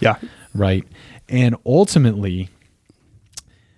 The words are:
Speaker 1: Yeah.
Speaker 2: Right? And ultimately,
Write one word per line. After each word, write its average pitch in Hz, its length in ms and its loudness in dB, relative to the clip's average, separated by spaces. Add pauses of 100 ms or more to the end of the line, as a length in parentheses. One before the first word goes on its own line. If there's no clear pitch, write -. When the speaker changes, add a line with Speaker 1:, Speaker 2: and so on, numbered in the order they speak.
Speaker 1:
Yeah. 110 160 2 (380)
Speaker 2:
Right? 95 300 0 (440)
And 123 280 0 (100)
ultimately, 107 840 0 (1300)